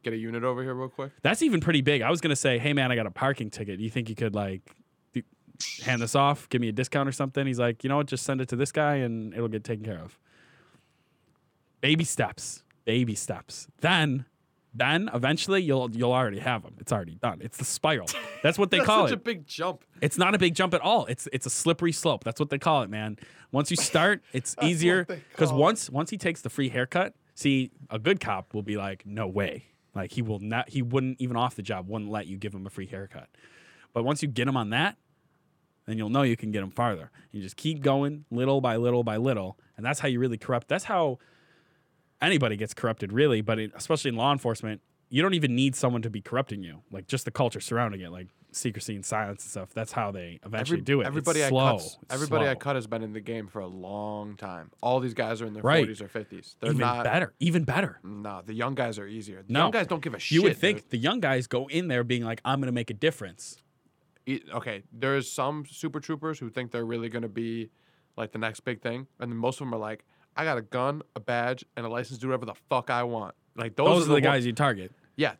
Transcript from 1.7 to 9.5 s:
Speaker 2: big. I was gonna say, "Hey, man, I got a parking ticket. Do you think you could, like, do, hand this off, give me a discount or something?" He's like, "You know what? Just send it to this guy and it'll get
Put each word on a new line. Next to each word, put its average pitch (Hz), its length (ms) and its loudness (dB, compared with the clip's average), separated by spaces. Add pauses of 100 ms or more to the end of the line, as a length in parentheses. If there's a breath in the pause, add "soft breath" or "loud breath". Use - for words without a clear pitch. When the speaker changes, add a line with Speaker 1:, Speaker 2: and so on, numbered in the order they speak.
Speaker 2:
big. 135 220 4
I 123 80 2
was 165 100 2
gonna 151 160 2
say, 127 220 4
"Hey, 143 160 0
man, 131 180 2
I 120 40 2
got 110 100 0
a 92 40 -6
parking 127 380 0
ticket. 101 300 -8
Do 107 60 -4
you 113 40 -2
think 113 220 -4
you 107 40 -6
could, 107 200 -2
like, 98 260 -2 (540)
do, 120 80 -4 (600)
hand 120 200 0
this 113 120 -4
off, 143 360 4
give 123 100 2
me 117 80 0
a 110 40 -2
discount 135 360 0
or 131 40 -4
something?" 135 340 -2
He's 123 120 -2
like, 120 240 0
"You 135 60 -2
know 139 80 2
what? 147 120 0
Just 131 160 -4
send 131 180 0
it 120 80 -4
to 123 60 -2
this 139 160 0
guy 147 240 2
and 113 360 -2
it'll 117 160 -2
get 107 160 -4